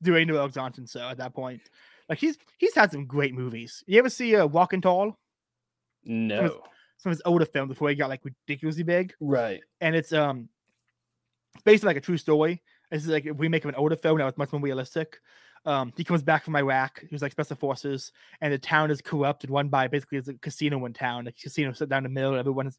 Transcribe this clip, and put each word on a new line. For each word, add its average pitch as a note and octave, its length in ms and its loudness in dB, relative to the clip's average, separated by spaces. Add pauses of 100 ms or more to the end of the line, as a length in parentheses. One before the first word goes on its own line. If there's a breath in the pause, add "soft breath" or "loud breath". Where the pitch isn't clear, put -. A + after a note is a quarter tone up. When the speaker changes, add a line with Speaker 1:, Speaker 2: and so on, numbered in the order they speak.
Speaker 1:
Dwayne E3 240 6
The D#3+ 60 0
Rock C#3 180 0
Johnson C3 340 -8
show B2 220 -12
at B2+ 120 -12
that B2+ 140 -10
point. B2+ 280 -10 (480 soft breath)
Like, D#3 100 -4
he's, D4+ 180 0 (200)
he's G4+ 180 2
had G#3 160 6
some C#3+ 140 -8
great C3+ 280 -2
movies. A#2 540 -8
You F#3+ 120 6
ever B3+ 100 4
see, A#3 260 2
uh, F#3+ 100 6
Walking F3 360 2
Tall? F#3+ 360 2 (880)
Speaker 2:
No. A2+ 320 -2
Speaker 1:
Some C#3+ 100 2
of D#3+ 60 2
his, - 100 -14 (360 soft breath)
some F#3 140 -4
of D#3+ 60 -2
his - 80 -12
older F3 200 4
films C3+ 240 -4
before D3 200 -2
he C#3+ 60 2
got, C#3 140 -2
like, C3 160 -8
ridiculously D3+ 580 -6
big. F3 380 0
Speaker 2:
Right. A#2+ 400 0 (180)
Speaker 1:
And E3 160 0
it's, D#3+ 160 0
um, C#3+ 380 0 (1120)
based G#3+ 200 8
on, G#3 40 2
like, E3 100 2
a C3+ 40 -8
true F3 160 -2
story. D#3 440 2 (300)
This D3+ 120 -6
is, D#3+ 60 -6
like, D3+ 160 0
a D3+ 80 -6
remake D#3+ 320 0
of D3 40 -4
an C3+ 60 -8
older D3+ 200 2
film D#3 240 2
that C#3 60 2
was C3 120 -4
much C#3+ 140 -4
more D3 100 -4
realistic. C#3 580 -6 (460 soft breath)
Um, C3+ 320 0
he F3 60 -6
comes E3+ 180 0
back D3+ 240 2
from D#3+ 100 -4
Iraq. C3+ 440 0
He D#3+ 120 -20
was, D3 120 -6
like, C#3 80 -4
special D3 240 -6
forces, C3+ 560 -6 (280 soft breath)
and D3 140 0
the C3+ 60 -2
town D#3 320 2
is C#3 100 -2
corrupt C#3+ 420 -2
and C3 80 -8
run C#3+ 160 0
by, C3+ 200 2
basically, C#3 320 -4
it's B2+ 80 -10
a C#3 80 -12
casino C#3+ 500 -4
in A#2 80 -10
town. B2 320 -6
The A#2 60 -10
casino C#3+ 420 -6
set C#3+ 160 -6
down C3+ 140 0
the B2+ 60 -6
middle. C3+ 260 -2
Everyone C3 320 -2
is C3 120 -12